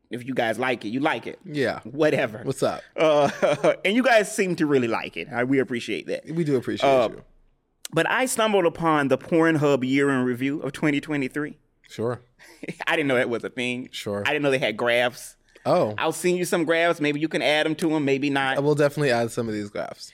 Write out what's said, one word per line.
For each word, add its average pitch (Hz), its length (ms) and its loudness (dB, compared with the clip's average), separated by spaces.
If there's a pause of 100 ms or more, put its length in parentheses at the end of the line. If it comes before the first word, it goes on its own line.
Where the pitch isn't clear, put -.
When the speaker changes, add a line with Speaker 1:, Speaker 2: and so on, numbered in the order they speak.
Speaker 1:
if 120 160 -12
you 131 80 -8
guys 113 260 0
like 127 260 -2
it, 104 40 -6
you 123 100 -4
like 139 280 -2
it. - 180 -12
Speaker 2:
Yeah. 135 380 -2
Speaker 1:
Whatever. 135 600 0
Speaker 2:
What's 135 200 -4
up? 101 180 -2 (140)
Speaker 1:
Uh, 147 340 4 (500)
<laughs> - 60 -8
and 196 100 2
you 247 80 2
guys 226 300 4
seem 185 240 0
to 170 80 0
really 135 220 2
like 104 300 -4
it. 85 140 -10
I, 120 120 -2
we 135 160 2
appreciate 117 480 -4
that. 87 240 -6
Speaker 2:
We 170 120 -2
do 147 120 2
appreciate 120 340 0
Speaker 1:
Uh, 127 220 4
Speaker 2:
you. - 120 -16 (680)
Speaker 1:
but 160 180 0
I 247 160 0
stumbled 214 400 2
upon 160 440 2
the 131 80 2
Pornhub 147 680 2
year 139 220 2
in 127 140 2
review 127 380 -2
of 143 100 -6
twenty 147 300 0
twenty-three. 147 560 -6 (320)
Speaker 2:
Sure. 117 320 -6 (320)
Speaker 1:
<laughs> - 340 -10
I 165 80 0
didn't 151 120 0
know 135 80 2
that 120 140 2
was 113 140 -4
a 98 60 -8
thing. 123 420 -6
Speaker 2:
Sure. 101 340 -6
Speaker 1:
I 139 60 0
didn't 147 120 -2
know 139 80 2
they 131 80 2
had 110 180 -2
graphs. 123 580 0 (300)
Speaker 2:
Oh. 139 320 2
Speaker 1:
I'll 151 160 0
send 180 240 0
you 180 80 -2
some 175 180 0
graphs. 165 380 2
Maybe 147 180 0
you 156 80 0
can 156 140 -2
add 151 240 2
'em 156 100 0
to 156 180 0
'em, 151 120 0
maybe 139 240 2
not. 135 260 0
Speaker 2:
I 139 60 0
will 147 140 2
definitely 143 360 2
add 117 200 0
some 117 180 -4
of 107 40 -4
these 104 160 -6
graphs. - 440 -10